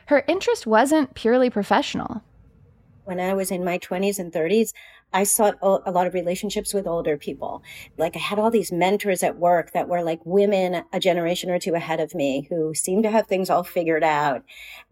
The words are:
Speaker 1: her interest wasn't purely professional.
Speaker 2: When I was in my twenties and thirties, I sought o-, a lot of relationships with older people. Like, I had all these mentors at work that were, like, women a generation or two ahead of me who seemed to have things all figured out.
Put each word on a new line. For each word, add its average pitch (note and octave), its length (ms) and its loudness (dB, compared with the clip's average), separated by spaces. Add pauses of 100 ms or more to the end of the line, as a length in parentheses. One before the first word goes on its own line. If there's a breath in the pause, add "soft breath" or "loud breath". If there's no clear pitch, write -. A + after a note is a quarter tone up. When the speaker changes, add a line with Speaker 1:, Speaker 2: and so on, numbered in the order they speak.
Speaker 1:
her C#4+ 200 4
interest G4 380 0
wasn't C4+ 480 4
purely B3 340 2
professional. - 720 -2 (840)
Speaker 2:
When F3+ 140 -6
I F#3 140 0
was F#3+ 180 -2
in F3+ 140 -4
my F3+ 140 -2
twenties G3 400 -2
and F3 120 -8
thirties, F#3+ 440 0 (380 loud breath)
I G3 120 2
sought G#3 380 2
o-, G3 220 2
a G3+ 60 -4
lot F3+ 160 2
of F3+ 80 -4
relationships F#3+ 580 -4
with F#3+ 140 -2
older E3+ 300 -2
people. - 480 -10 (320 loud breath)
Like, E3+ 180 -2
I E3 60 -8
had G3+ 180 -4
all A3 140 2
these G#3 180 2
mentors F#3 540 0
at D3+ 140 -2
work E3+ 340 2
that E3+ 160 -2
were, F3 160 -2
like, E3 200 -4
women F#3 680 2
a F#3+ 80 -2
generation F3 500 0
or F3+ 80 0
two F3 160 -4
ahead D#3+ 240 -2
of D#3 160 -4
me C#3+ 340 -2
who D#3+ 260 -2
seemed F#3 280 0
to G#3+ 80 0
have A3 160 2
things F#3 240 -2
all F3 140 2
figured D#3+ 400 0
out. D3 400 0 (480 loud breath)